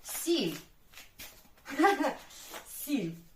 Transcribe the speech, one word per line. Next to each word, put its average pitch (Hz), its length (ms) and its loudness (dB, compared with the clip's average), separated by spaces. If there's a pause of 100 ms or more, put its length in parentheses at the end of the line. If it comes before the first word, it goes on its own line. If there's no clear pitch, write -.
Сіль. 254 520 0 (1200)
<laughs> 302 60 8 (840)
Сіль. 226 440 -2 (240)